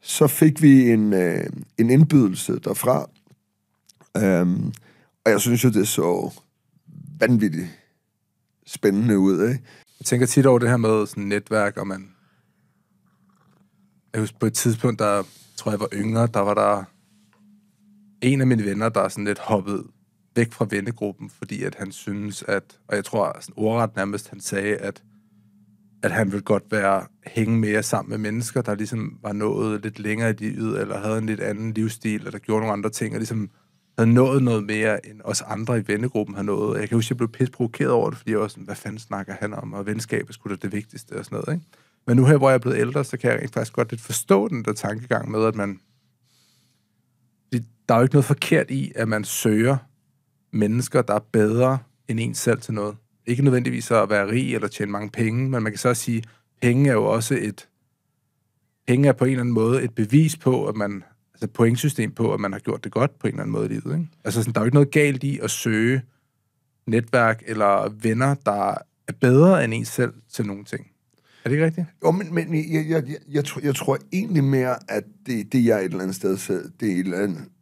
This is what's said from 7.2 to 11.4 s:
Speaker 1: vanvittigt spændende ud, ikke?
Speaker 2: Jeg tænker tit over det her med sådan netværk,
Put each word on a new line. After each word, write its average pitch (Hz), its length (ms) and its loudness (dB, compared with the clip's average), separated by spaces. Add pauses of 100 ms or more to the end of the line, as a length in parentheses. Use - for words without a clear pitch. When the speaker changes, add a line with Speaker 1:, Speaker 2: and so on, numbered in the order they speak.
Speaker 1:
vanvittigt 92 480 2 (960)
spændende 104 520 2
ud, 95 240 4
ikke? 127 200 -2 (380)
Speaker 2:
Jeg - 60 -10
tænker 127 200 2
tit 135 200 4
over 123 120 8
det 117 100 2
her 123 80 4
med 110 300 2
sådan 104 180 -10
netværk, 101 520 -2